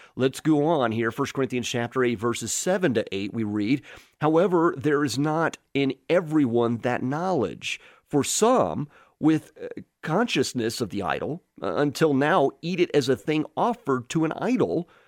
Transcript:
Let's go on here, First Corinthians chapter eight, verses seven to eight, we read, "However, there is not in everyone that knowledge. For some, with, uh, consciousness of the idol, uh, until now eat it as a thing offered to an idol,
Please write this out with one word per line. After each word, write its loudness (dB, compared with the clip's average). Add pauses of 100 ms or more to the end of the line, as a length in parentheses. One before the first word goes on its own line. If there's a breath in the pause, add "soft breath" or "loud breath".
(160 loud breath)
Let's 0
go 2
on 2
here, 0
First -4
Corinthians -2
chapter -2
eight, 0
verses -4
seven 0
to 0 (100)
eight, -4
we -4
read, 0 (380 loud breath)
"However, 2
there 0
is -2
not -2 (160)
in 0 (160)
everyone 2
that -2
knowledge. -4 (280 loud breath)
For 2
some, 2 (320 soft breath)
with, 2 (100)
uh, -10 (220)
consciousness -2
of -4
the -6
idol, -4 (200)
uh, -4
until 2
now 4 (100)
eat -2
it 2
as 2
a 4
thing -2 (120)
offered -2
to 0
an -2
idol, 0 (200 soft breath)